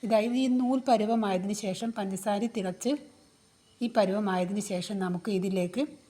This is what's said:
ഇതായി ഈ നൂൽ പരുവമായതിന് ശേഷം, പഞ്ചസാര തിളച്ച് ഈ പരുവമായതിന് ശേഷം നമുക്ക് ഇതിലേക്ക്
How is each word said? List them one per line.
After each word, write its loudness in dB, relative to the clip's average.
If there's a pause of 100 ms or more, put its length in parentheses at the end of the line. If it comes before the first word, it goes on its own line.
ഇതായി 4 (140)
ഈ 4 (160)
നൂൽ 2 (100)
പരുവമായതിന് 2
ശേഷം, -4 (100)
പഞ്ചസാര -2 (100)
തിളച്ച് -2 (920)
ഈ 0
പരുവമായതിന് 0
ശേഷം -4
നമുക്ക് -4
ഇതിലേക്ക് -2 (280)